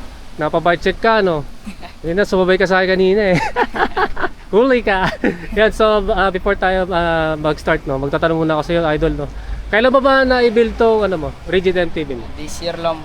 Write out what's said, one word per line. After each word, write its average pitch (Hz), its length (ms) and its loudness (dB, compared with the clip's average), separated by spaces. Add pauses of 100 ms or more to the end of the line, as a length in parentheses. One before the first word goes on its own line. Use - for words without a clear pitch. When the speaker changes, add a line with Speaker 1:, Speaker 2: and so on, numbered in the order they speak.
(360)
Speaker 1:
Napabike 160 480 0
check 190 160 0
ka, 220 240 4
no? 165 160 0 (320)
Speaker 2:
<laughs> - 320 -16
Speaker 1:
Yun 165 160 -2
na, 196 80 2
sumabay 185 320 4
ka 180 80 2
sa 185 160 2
akin 185 160 2
kanina, 190 320 4
eh. 165 80 2 (560)
<laughs> - 560 -4
Huli 240 320 4
ka. 190 240 2 (220)
<laughs> 170 260 -8
Yan, 208 160 4
so, 214 400 2
ah, 196 160 2
before 190 320 -2
tayo, 185 320 0
ah, 165 400 0
mag-start, 156 560 -2
no? 135 80 -2
Magtatanong 160 480 0
muna 156 160 0
ako - 80 -2
sa'yo, 170 240 0
Idol, 151 320 -2
no? - 20 -10 (460)
Kailan 226 160 4
ba 254 160 2
ba 269 100 4 (140)
na-build 233 480 2
tong, 226 320 4
ano 185 80 -2
mo, 147 120 -6 (200)
Rigid 180 320 0
M 170 80 0
T 165 160 -4
B 131 160 -8
mo? 110 160 -12
Speaker 2:
This 151 240 -10
year 165 160 -6
lang 165 280 -4